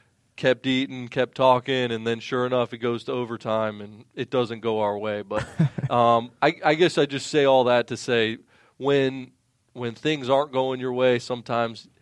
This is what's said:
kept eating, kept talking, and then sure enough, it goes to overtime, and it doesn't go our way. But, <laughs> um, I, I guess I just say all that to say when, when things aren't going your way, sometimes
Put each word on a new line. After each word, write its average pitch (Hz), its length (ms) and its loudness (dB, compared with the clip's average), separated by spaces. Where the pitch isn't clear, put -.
kept 127 300 2
eating, 131 420 -4
kept 123 280 -4
talking, 127 560 2
and 110 140 -4
then 117 120 -2
sure 123 280 -2
enough, 123 260 0
it 120 60 -10
goes 120 260 -4
to 139 80 -6
overtime, 110 680 -4
and 104 240 -18
it 123 160 -8
doesn't 117 300 -2
go 110 200 -2
our 104 180 0
way. 104 240 -4
But, 107 240 -4
<laughs> - 220 -6
um, 120 420 4
I, 156 220 4
I 151 100 4
guess 170 240 2
I 143 80 4
just 139 220 -6
say 147 160 2
all 135 200 6
that 123 240 2
to 120 80 -8
say 113 420 -2
when, 135 540 -2
when 120 200 -6
things 147 340 -4
aren't 135 240 2
going 131 280 -2
your 127 120 -4
way, 123 280 2
sometimes 117 680 -6